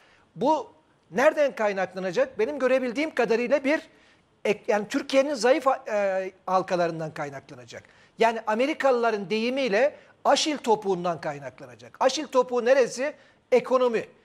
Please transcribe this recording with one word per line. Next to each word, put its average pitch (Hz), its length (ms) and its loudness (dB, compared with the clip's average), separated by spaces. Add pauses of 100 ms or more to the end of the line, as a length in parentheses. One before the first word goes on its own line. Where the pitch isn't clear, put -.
(360)
Bu 262 360 0 (380)
nereden 285 440 2
kaynaklanacak? 190 840 -2
Benim 269 200 -2
görebildiğim 254 560 0
kadarıyla 240 500 0
bir 302 160 2 (640)
ek-, 208 240 -2
yani 208 200 0
Türkiye'nin 269 460 0
zayıf, 262 320 2
e, 196 640 -2 (140)
halkalarından 175 680 -2
kaynaklanacak. 131 680 -12 (360)
Yani 226 280 2
Amerikalıların 233 840 0
deyimiyle 247 640 0 (280)
Aşil 269 340 2
topuğundan 185 640 -2
kaynaklanacak. 139 800 -12
Aşil 262 260 0
topuğu 247 380 0
neresi? 254 500 2 (380)
Ekonomi. 240 560 2 (160)